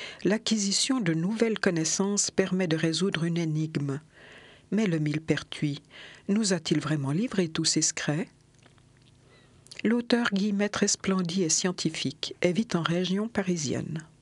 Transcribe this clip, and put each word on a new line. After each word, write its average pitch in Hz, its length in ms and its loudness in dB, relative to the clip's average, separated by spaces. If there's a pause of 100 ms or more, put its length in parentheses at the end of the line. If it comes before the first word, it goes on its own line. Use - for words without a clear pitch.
(240)
l'acquisition 214 760 0
de 165 140 0
nouvelles 214 460 0
connaissances 196 720 0
permet 185 360 0
de 160 100 2
résoudre 165 480 0
une 170 120 0
énigme. 156 600 0 (720)
Mais 208 160 4
le 165 100 2
millepertuis 151 880 -2 (460)
nous 202 240 2
a-t-il 160 260 0
vraiment 143 320 0
livré 190 380 0
tous 160 160 -2
ses 156 180 2
secrets ? - 460 -2 (1500)
L'auteur 240 500 2
Guillemette 202 440 0
Resplandy 190 680 0
est 156 60 2
scientifique - 920 -2
et 180 100 4
vit 185 220 0
en 170 80 2
région 180 460 0
parisienne. 165 760 -2 (200)